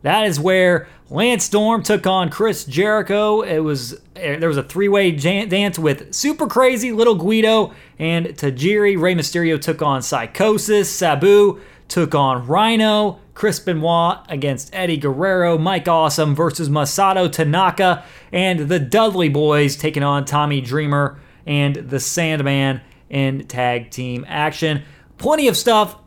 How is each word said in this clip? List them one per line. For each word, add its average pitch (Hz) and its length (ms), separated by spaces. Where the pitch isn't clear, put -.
That 208 260
is 147 140
where 180 480
Lance 208 340
Storm 214 380
took - 240
on 185 240
Chris 214 360
Jericho. 208 760
It 180 180
was, 139 400
eh, 156 220
there 165 120
was 147 80
a 135 60
three-way 196 500
jan-, 185 360
dance 196 300
with 151 340
Super 302 320
Crazy, 254 460
Little 226 240
Guido, 220 580
and 165 300
Tajiri. 180 720
Rey 185 160
Mysterio 165 440
took 151 220
on 135 220
Psychosis. 202 880
Sabu 185 680
took 160 260
on 131 320
Rhino. 214 760
Chris - 260
Benoit 170 580
against 139 440
Eddie 180 240
Guerrero. 170 600
Mike 180 300
Awesome 156 480
versus 160 340
Masato 180 640
Tanaka. 175 720
And 180 380
the 175 100
Dudley 180 500
Boys 147 460
taking 151 280
on 143 220
Tommy 147 360
Dreamer 143 580
and 143 280
the 127 240
Sandman 139 840
in 135 380
tag 123 420
team 123 380
action. 151 560
Plenty 294 300
of 196 100
stuff 214 500